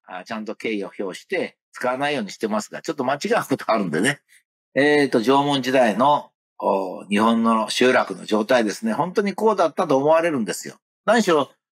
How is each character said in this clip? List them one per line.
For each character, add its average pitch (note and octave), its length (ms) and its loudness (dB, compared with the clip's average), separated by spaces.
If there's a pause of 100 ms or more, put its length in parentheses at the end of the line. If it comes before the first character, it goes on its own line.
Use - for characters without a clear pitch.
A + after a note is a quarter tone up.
あ、 F#2 180 -14
ち - 80 -12
ゃ A2+ 60 -8
ん G#2+ 60 -8
と G#2 100 -8
敬 A2+ 200 -6
意 G2 100 -4
を F2+ 140 -12
表 F#2 200 -8
し - 80 -20
て D3+ 300 -6 (160)
使 - 160 -4
わ B2+ 100 -2
な C#3+ 120 -2
い D3+ 40 -2
よ C3+ 60 -2
う G#2+ 40 -4
に F#2 60 -10
し - 80 -16
て A2 100 -4
ま G#2 120 -2
す - 80 -12
が、 - 140 -16
ち - 80 -10
ょ D#3+ 40 -4
っ - 20 -20
と B2+ 80 -4
間 C3 100 0
違 C#3+ 40 -8 (220)
う D3 80 -4
こ C3 80 -2
と - 140 -6
あ A2 80 2
る G#2 60 -2
ん E2+ 60 -6
で D2+ 100 -2
ね。 C#3 200 -2 (540)
え D3 300 4
ー C3 40 0
と、 B2+ 120 2
縄 C3+ 220 2
文 C#3+ 200 -2
時 B2+ 100 -4
代 A#2+ 240 4
の、 C#3 340 2 (280)
お、 F#2 480 -2
日 G2+ 120 0
本 A2+ 240 2
の A2+ 280 0
集 B2+ 220 2
落 A2 220 0
の F2 120 -18
状 G#2+ 180 0
態 A#2+ 200 2
で G2+ 60 -2
す - 140 -8
ね。 A2 80 -2
本 E3 220 -4
当 G3+ 80 0
に G3 120 -2
こ G#3+ 180 2
う G3 40 0
だ F3+ 100 2
っ D3+ 80 -4
た F3+ 140 -2
と C#3 80 4
思 C3+ 100 2
わ D#3+ 140 4
れ E3+ 100 0
る C#3+ 80 -2
ん A2 60 -2
で F2+ 80 -6
す - 160 -10
よ。 - 80 -18 (300)
何 A3+ 160 4
し F#3 80 2
ろ、 D3 200 2 (220)